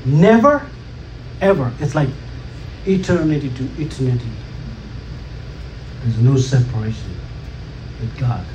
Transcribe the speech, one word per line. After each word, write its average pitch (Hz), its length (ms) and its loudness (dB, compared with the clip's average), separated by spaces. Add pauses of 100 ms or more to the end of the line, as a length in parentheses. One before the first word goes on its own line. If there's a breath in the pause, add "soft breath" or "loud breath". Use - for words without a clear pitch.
Never, 220 600 8 (720)
ever. 147 400 4
It's 147 140 -2
like 139 160 2 (760)
eternity 156 640 2
to 127 140 -4 (140)
eternity. 123 520 -2 (1700)
There's 113 160 0
no 131 180 6
separation 110 800 2 (840)
with 113 180 -6
God. 104 260 0 (100)